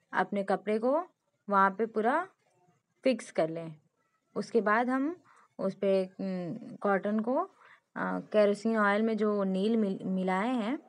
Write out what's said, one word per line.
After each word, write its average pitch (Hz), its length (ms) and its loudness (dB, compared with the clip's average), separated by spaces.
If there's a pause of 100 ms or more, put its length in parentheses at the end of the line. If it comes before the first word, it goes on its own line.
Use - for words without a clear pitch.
(120)
अपने 196 300 -2
कपड़े 196 360 0
को 277 280 0 (440)
वहाँ 196 200 6
पे 208 160 -2
पूरा 240 420 0 (760)
फिक्स - 260 0
कर 160 200 0
लें। 160 260 -10 (580)
उसके 220 260 0
बाद 214 300 2
हम 277 260 -2 (420)
उस 196 160 -2
पे, 190 300 2
उम, 185 720 -8
कॉटन 202 440 0
को, 240 160 -2 (600)
अ, 185 240 -4
केरोसिन 208 560 2
ऑयल 208 260 4
में 226 140 0
जो 208 280 0
नील 190 320 0
मिल-, 202 260 0
मिलाए 185 460 0
हैं 254 300 -2 (100)